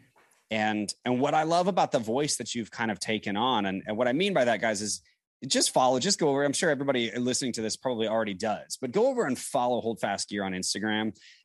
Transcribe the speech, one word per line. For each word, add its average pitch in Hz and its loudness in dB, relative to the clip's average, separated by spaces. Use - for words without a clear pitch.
And, 107 0
and 123 0
what 143 2
I 156 4
love 170 2
about 175 2
the 143 2
voice 120 0
that - -8
you've 117 -6
kind 113 -2
of 98 -4
taken 107 -4
on, 113 2
and, 95 -2
and 107 -4
what 123 2
I 120 2
mean 185 0
by 135 4
that, 113 2
guys, 107 0
is 104 -6
just - 2
follow, 127 4
just 175 0
go 160 2
over. 139 2
I'm 143 2
sure 165 2
everybody 131 0
listening 123 0
to 113 -4
this 110 -2
probably 113 -2
already 107 0
does, 98 -4
but 123 -4
go 214 4
over 240 0
and 127 -2
follow 123 0
Hold 113 -4
Fast 101 -2
Gear 101 -2
on 92 -2
Instagram. 107 -2